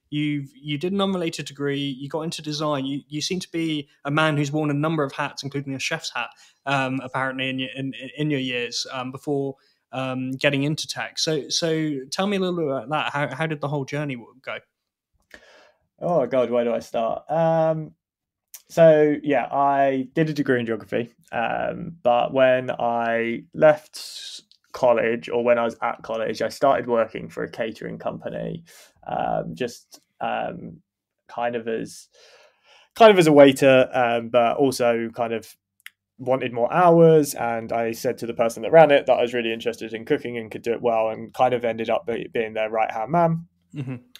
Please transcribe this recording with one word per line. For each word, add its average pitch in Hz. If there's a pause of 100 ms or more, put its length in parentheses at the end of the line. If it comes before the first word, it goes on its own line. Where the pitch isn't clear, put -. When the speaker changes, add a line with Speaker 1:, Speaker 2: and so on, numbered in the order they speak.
Speaker 1:
you've, 147
you 147
did 180
an 196
unrelated 175
degree, 143
you 139
got 151
into 165
design, 151
you, 139
you 147
seem 185
to -
be 156 (160)
a 143
man 156
who's 143
worn 151
a 143
number 156
of 135
hats, -
including 139
a 131
chef's -
hat, 117 (380)
um, 131
apparently 131
in 131
your, 131
in, 135 (240)
in 151
your 139
years, 123
um, 131
before, 139 (360)
um, 131
getting 139
into 147
tech. -
So, 156
so 156 (100)
tell 196
me 202
a 190
little 180
bit 165
about 135
that. 135
How, 139
how 160
did 156
the 143
whole 139
journey 147
w-, 110
go? 113 (1400)
Speaker 2:
Oh 160
God, 123
where 120
do 117
I 117
start? 113
Um, 160 (760)
so 151
yeah, 135
I 139
did 160
a -
degree 135
in 117
geography, 113 (180)
um, 117
but 120
when 127
I 117 (100)
left - (300)
college, 117
or 120
when 120
I 117
was 117
at 117
college, 113
I 113
started 131
working 117
for 113
a -
catering 113
company, 117 (420)
um, 57
just, - (200)
um, 117 (480)
kind 120
of 113
as, 113 (840)
kind -
of 185
as 170
a 156
waiter, 135
um, 117
but 117
also 120
kind 113
of 107 (640)
wanted 123
more 120
hours, 165
and 117
I 117
said 117
to 120
the 117
person 113
that 107
ran 156
it 139
that 123
I 110
was 120
really 113
interested 113
in 113
cooking 123
and 110
could 110
do 117
it 110
well, 113
and 110
kind 127
of 120
ended 113
up 110
be-, -
being 110
their 110
right-hand 110
man. 165 (280)
Speaker 1:
Mm-hmm. 131 (240)